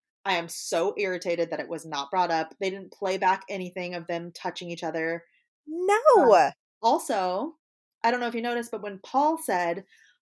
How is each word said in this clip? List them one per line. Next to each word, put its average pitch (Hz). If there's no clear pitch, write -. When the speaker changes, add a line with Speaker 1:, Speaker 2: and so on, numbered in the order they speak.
Speaker 1:
I 196
am 170
so 180
irritated 175
that 151
it 147
was 165
not 143
brought 175
up. 160
They 196
didn't 190
play 190
back 202
anything 180
of 170
them 170
touching 175
each 170
other. 165
Speaker 2:
No. 359
Speaker 1:
Um, 156
also, 226
I 233
don't 247
know 240
if 233
you 226
noticed, 240
but 208
when 202
Paul 302
said, 180